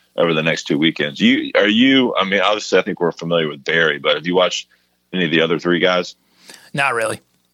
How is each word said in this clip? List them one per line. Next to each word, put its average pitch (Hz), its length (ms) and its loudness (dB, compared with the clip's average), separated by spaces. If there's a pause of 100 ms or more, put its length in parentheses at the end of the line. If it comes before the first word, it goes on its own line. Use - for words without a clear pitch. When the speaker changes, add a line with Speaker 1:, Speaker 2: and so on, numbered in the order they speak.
(160)
Speaker 1:
over 85 160 2
the 78 120 0
next 80 240 -2
two 80 100 0
weekends. 73 420 -2
You, 117 360 2
are 95 100 2
you, 123 480 2
I 92 80 0
mean, 95 180 0
obviously 101 380 0
I 92 40 2
think 90 180 -4
we're 85 100 0
familiar 82 380 -2
with 71 160 -12
Barry, 80 340 0
but 73 160 0
have 76 140 -6
you 90 80 0
watched 90 320 0 (440)
any 92 120 0
of 78 80 -2
the 80 80 4
other 82 180 0
three 87 220 0
guys? 90 340 0 (580)
Speaker 2:
Not 139 220 -2
really. 110 260 -4 (340)